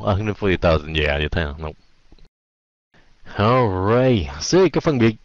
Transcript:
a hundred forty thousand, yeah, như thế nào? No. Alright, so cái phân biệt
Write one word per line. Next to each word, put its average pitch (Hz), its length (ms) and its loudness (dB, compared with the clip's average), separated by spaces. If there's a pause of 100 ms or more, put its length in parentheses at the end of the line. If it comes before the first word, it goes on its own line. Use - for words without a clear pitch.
a 104 80 0
hundred 101 240 -2
forty 92 200 0
thousand, 80 400 0
yeah, 73 240 -2
như 76 80 -2
thế 85 140 -2
nào? 73 160 -8
No. 78 80 -10 (1700)
Alright, 110 920 2 (140)
so - 160 0 (160)
cái 160 80 -2
phân 147 160 0
biệt 113 280 2